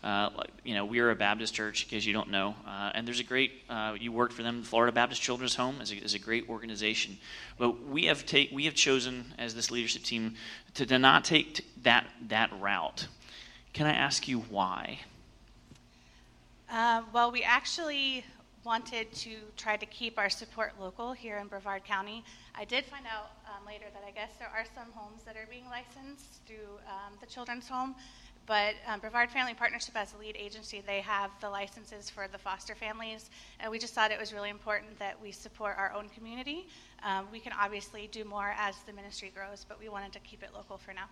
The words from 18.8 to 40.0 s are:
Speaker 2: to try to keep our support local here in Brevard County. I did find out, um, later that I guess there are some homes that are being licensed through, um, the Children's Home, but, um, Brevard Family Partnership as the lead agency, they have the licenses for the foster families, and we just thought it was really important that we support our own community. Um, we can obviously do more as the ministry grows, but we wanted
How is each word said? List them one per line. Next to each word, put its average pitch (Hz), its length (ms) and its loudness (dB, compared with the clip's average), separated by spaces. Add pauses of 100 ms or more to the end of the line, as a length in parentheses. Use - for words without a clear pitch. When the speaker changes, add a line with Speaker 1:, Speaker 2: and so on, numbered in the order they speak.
Speaker 2:
to - 180 -8 (260)
try 214 200 0
to 208 100 -6
keep 233 320 -6
our 202 120 2
support 220 480 -4
local 214 340 -6
here 226 260 -8
in 202 100 -8
Brevard 196 360 -6
County. 208 380 -2 (320)
I 208 100 -10
did 247 200 0
find 269 220 -12
out, 214 240 -8 (160)
um, 202 200 -14
later 208 260 -14
that 202 140 -16
I 202 60 -14
guess 220 260 -8
there 233 100 -10
are 226 160 -4 (100)
some 233 200 -14
homes 214 300 -16
that 220 120 -14
are 220 140 -12
being 247 180 -16
licensed 269 800 -14
through, 208 400 -16
um, 202 340 -14
the 233 60 -18
Children's 247 420 -8
Home, 262 260 -4 (520)
but, 208 280 4 (120)
um, 208 140 -4
Brevard 240 300 2
Family 254 240 0
Partnership 233 420 -2
as 202 160 -2
the 208 60 -20
lead 214 180 -12
agency, 208 440 -12
they 202 200 -2
have 196 300 0 (100)
the 208 80 -6
licenses 202 600 -8
for 196 180 -8
the 196 100 -12
foster 196 360 -6
families, 220 560 -8 (280)
and 220 120 -4
we 226 80 -4
just 233 160 -8
thought 214 160 6
it 214 100 -2
was 208 120 -6
really 202 180 -6
important 208 480 -4
that 196 220 -8
we 208 120 -14
support 208 440 -6
our 196 160 0
own 208 180 -8
community. 254 580 -10 (340)
Um, 196 300 -2
we 226 80 -12
can 233 180 -10
obviously 208 540 -4
do 214 120 -8
more 202 340 -4
as 202 180 -2 (100)
the 214 60 -16
ministry 202 420 -12
grows, 196 340 -12
but - 120 -16
we 220 80 -14
wanted 196 240 -8